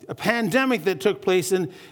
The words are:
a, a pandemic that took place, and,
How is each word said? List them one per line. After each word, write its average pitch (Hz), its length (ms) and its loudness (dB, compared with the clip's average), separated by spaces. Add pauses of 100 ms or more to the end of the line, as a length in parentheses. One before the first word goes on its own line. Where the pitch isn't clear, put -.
a, - 40 -10
a - 20 -6
pandemic 233 720 0
that 185 140 0
took 196 220 0
place, 185 320 2
and, 185 180 0 (220)